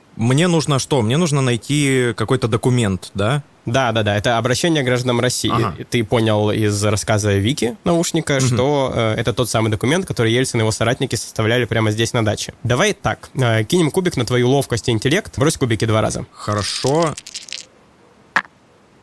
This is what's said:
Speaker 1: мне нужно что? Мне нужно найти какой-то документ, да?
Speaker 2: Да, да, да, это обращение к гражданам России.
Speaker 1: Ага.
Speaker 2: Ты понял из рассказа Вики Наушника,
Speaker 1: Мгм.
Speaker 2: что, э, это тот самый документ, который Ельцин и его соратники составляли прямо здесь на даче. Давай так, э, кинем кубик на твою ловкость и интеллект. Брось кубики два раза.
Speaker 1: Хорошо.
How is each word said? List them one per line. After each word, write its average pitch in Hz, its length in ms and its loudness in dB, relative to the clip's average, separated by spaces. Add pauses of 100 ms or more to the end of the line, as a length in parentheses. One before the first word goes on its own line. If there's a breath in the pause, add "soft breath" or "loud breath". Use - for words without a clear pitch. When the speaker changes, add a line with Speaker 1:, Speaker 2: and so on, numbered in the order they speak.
(160)
Speaker 1:
мне 135 320 2
нужно 151 300 2
что? 131 240 0
Мне 120 160 2
нужно 147 240 2
найти 131 760 0
какой-то 120 320 0
документ, 113 680 0
да? 120 280 -2 (240)
Speaker 2:
Да, 120 260 0
да, 113 100 0
да, 104 140 0
это 117 220 0
обращение 131 440 0
к 123 40 0
гражданам 120 340 0
России. 123 320 -2
Speaker 1:
Ага. 110 220 0 (160)
Speaker 2:
Ты 120 120 0
понял 107 480 2
из 104 340 0
рассказа 104 520 0
Вики 151 480 0
Наушника, 165 520 0
Speaker 1:
Мгм. 131 100 2
Speaker 2:
что, 131 480 0
э, 110 240 0
это 120 160 -2
тот 123 160 -2
самый 110 200 2
документ, 143 360 -2
который 113 260 0
Ельцин 120 280 0
и - 20 2
его 110 80 2
соратники 117 460 -2
составляли 113 500 -2
прямо 110 240 0
здесь 110 240 -2
на 117 100 0
даче. - 380 -4
Давай 131 320 0
так, - 400 -6
э, 113 300 2
кинем 170 260 2
кубик 180 260 -2
на 123 80 0
твою 123 240 2
ловкость 131 400 0
и 123 40 2
интеллект. 135 460 0
Брось 147 200 2
кубики 113 260 0
два 110 160 2
раза. 123 320 -2
Speaker 1:
Хорошо. 131 800 -2 (1900)